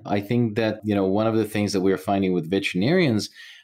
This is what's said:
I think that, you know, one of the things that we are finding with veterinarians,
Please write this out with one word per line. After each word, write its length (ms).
I 160
think 340
that, 280
you 120
know, 100
one 220
of 80
the 80
things 300
that 80
we 100
are 60
finding 340
with 180
veterinarians, 800